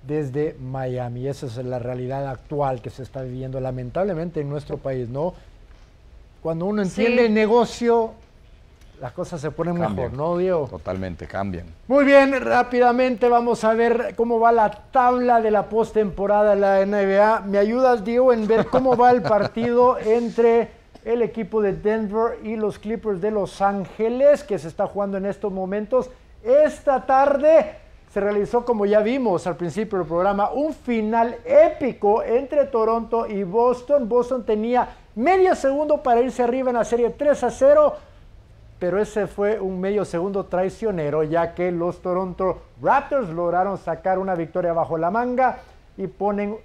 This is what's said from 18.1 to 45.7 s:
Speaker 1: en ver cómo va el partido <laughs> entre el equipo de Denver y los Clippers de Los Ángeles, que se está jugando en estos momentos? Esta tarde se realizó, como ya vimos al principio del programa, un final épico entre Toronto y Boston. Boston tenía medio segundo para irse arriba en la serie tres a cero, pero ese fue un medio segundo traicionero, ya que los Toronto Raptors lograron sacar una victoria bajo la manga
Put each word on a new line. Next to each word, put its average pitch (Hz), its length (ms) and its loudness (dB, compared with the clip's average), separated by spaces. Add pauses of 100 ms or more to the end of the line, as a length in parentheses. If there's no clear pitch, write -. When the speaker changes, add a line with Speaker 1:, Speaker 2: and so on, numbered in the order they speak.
Speaker 1:
en 220 120 0
ver 214 200 4
cómo 254 320 2
va 247 140 6
el 247 100 4
partido 240 800 2
<laughs> 233 60 -8
entre 233 640 2 (360)
el 233 160 -2
equipo 220 400 -2
de 196 120 2
Denver 214 680 -2
y 220 140 -6
los 214 200 -4
Clippers 208 440 -6
de 214 100 -2
Los 196 300 -4
Ángeles, 226 840 2
que 190 160 -4
se 147 80 -10
está 196 180 -4
jugando 196 320 -4
en 190 80 -6
estos 196 280 -6
momentos? 208 560 -2 (340)
Esta 277 600 2
tarde 277 720 4 (340)
se 208 100 -4
realizó, 208 440 0
como 226 220 -2
ya 208 140 4
vimos 214 480 0
al 170 100 -4
principio 190 400 -6
del 170 100 -4
programa, 196 440 0
un 294 220 -2
final 226 600 -2 (100)
épico 240 760 2
entre 269 440 0
Toronto 226 600 -2
y 202 160 -4
Boston. 240 640 0
Boston 240 380 0
tenía 226 420 0 (280)
medio 359 400 4
segundo 294 480 0
para 233 180 4
irse 254 220 -2
arriba 254 260 0
en 240 60 -2
la 226 100 0
serie 233 240 0
tres 269 340 0
a 240 60 0
cero, 294 460 4 (840)
pero 180 240 -2
ese 208 240 -2
fue 202 340 -2
un 190 220 -6
medio 196 240 -2
segundo 190 400 -4
traicionero, 175 800 -2
ya 165 320 -2
que 180 160 -2
los 175 320 -4
Toronto 185 580 -4 (220)
Raptors 262 460 0
lograron 175 500 -2
sacar 185 400 -2
una 190 160 -4
victoria 170 380 -4
bajo 160 240 -2
la 165 120 -2
manga 247 480 0 (400)